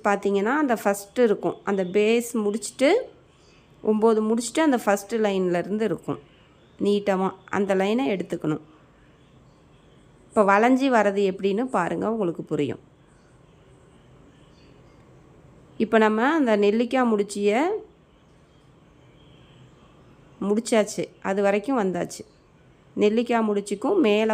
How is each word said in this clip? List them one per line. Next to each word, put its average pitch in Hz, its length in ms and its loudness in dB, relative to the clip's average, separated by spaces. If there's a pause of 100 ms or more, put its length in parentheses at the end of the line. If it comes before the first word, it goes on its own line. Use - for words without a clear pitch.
பார்த்தீங்கன்னா 202 440 0 (100)
அந்த 247 180 0
ஃபஸ்ட்டு 208 460 0
இருக்கும், 202 300 -2 (120)
அந்த 196 120 0 (140)
பேஸ் 226 380 2 (120)
முடிச்சுட்டு 233 460 0 (1000)
ஒம்பது 214 380 2
முடிச்சுட்டு 240 380 -2
அந்த 247 180 2
ஃபஸ்ட்டு 214 400 -2
லைன்ல 185 380 0
இருந்து 214 260 -4
இருக்கும் 151 320 -8 (640)
நீட்டமா, 202 420 0 (300)
அந்த 196 140 -2 (100)
லைனை 226 320 0
எடுத்துக்கணும். 165 500 -4 (1700)
இப்ப 220 200 2
வளைஞ்சி 247 460 4
வரது 202 260 2 (100)
எப்படின்னு 190 320 -2 (120)
பாருங்க, 175 380 -2
உங்களுக்கு 175 380 -4
புரியும். 147 300 -4 (3000)
இப்ப 226 220 2
நம்ம 220 240 2 (100)
அந்த 240 140 2 (100)
நெல்லிக்காய் 240 480 2
முடிச்சிய 202 500 0 (2750)
முடிச்சாச்சு, 208 580 0 (240)
அது 196 180 -2
வரைக்கும் 214 360 0
வந்தாச்சு. 175 400 -6 (800)
நெல்லிக்காய் 226 460 2
முடிச்சுக்கும் 208 580 -2
மேலே 214 260 2